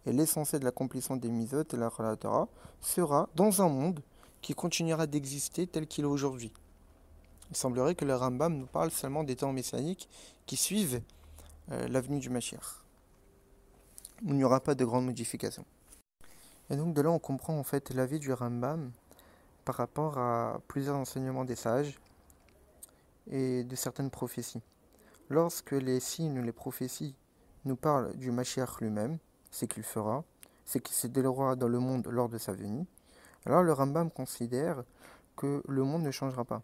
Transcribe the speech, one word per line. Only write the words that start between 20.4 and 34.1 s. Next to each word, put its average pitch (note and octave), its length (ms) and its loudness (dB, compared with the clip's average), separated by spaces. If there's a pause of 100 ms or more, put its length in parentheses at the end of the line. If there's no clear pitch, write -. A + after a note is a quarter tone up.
plusieurs C#3 280 0
enseignements C3 480 -2
des B2 120 -4
sages C#3 420 0 (1300)
et B2+ 340 0
de B2+ 120 -8
certaines C3+ 340 -4
prophéties. - 520 -6 (680)
Lorsque E3 420 2
les C3 280 2
signes D3+ 380 -2
ou B2 40 -2
les A#2 100 -2
prophéties C3 640 -6 (500)
nous C3+ 120 0
parlent C#3 400 2
du B2+ 140 -4
Mashiach B2 500 -2
lui-même, A2+ 380 0 (320)
c'est - 180 -4
qu'il - 160 -6
fera, A2+ 400 -2 (400)
c'est - 160 -2
qu'il - 160 -6
se - 100 0
déroulera C3 500 2
dans B2+ 120 2
le A#2+ 100 4
monde B2+ 300 0
lors A#2+ 200 2
de A#2 100 -6
sa G#2+ 140 -6
venue, G#2 320 -4 (640)
alors D#3 160 6
le E3 100 6
Rambam C#3+ 380 2